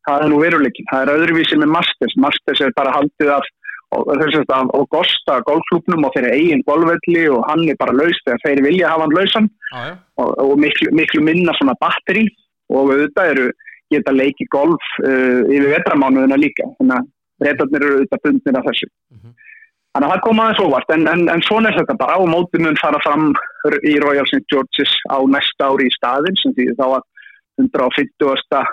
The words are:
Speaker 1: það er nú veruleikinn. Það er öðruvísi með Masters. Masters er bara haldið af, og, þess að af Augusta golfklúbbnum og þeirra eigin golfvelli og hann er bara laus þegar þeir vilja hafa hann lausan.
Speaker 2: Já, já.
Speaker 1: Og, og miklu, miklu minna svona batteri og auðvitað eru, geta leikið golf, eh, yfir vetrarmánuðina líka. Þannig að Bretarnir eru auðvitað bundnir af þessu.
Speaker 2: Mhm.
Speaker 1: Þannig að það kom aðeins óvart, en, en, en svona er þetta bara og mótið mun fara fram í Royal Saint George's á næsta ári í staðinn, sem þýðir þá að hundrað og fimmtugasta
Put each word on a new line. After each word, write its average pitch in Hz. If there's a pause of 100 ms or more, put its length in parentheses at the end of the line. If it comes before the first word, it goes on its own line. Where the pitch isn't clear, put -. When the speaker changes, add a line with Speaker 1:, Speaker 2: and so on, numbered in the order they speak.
Speaker 1:
það 143
er 151
nú 147
veruleikinn. 156
Það 135
er 139
öðruvísi 160
með 151
Masters. 160
Masters 139
er 127
bara 135
haldið 143
af, 139 (400)
og, -
þess 151
að 139
af 131
Augusta 143
golfklúbbnum 165
og 127
þeirra 123
eigin 151
golfvelli 165
og 120
hann 160
er 151
bara 127
laus 165
þegar 120
þeir 139
vilja 160
hafa 160
hann 151
lausan. 202 (140)
Speaker 2:
Já, -
já. 143 (220)
Speaker 1:
Og, -
og 135
miklu, 147
miklu 156
minna 165
svona 135
batteri 180 (440)
og 135
auðvitað 151
eru, 131 (380)
geta 143
leikið 131
golf, 147
eh, 131
yfir 139
vetrarmánuðina 135
líka. -
Þannig 127
að 127 (340)
Bretarnir 143
eru 143
auðvitað 135
bundnir 139
af 131
þessu. - (180)
Speaker 2:
Mhm. 117 (640)
Speaker 1:
Þannig 143
að 156
það 185
kom 220
aðeins 226
óvart, 143
en, 156
en, 170
en 170
svona 220
er -
þetta 139
bara 160
og 185
mótið 170
mun 156
fara 147
fram 151 (480)
í 151
Royal 143
Saint -
George's 139 (140)
á 139
næsta 139
ári 135
í -
staðinn, 147
sem 131
þýðir 123
þá 131
að 131 (480)
hundrað 127
og -
fimmtugasta 139 (120)